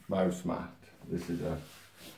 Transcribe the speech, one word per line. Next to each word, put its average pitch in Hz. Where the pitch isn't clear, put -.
Mouse -
Mat. -
This 87
is 85
a 80